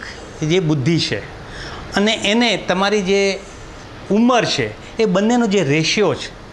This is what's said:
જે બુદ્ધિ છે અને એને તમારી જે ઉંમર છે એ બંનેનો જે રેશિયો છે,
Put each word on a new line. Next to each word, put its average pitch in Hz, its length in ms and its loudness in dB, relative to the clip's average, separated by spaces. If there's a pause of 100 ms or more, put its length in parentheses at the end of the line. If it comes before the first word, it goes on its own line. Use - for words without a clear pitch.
(420)
જે 160 180 2
બુદ્ધિ 156 380 2
છે 113 200 -2 (760)
અને 208 180 2
એને 214 440 2 (120)
તમારી 196 340 2
જે 196 380 2 (720)
ઉંમર 226 340 4
છે - 540 -4
એ 226 60 4
બંનેનો 220 420 2
જે 196 180 2
રેશિયો 156 500 2
છે, - 160 -10 (220)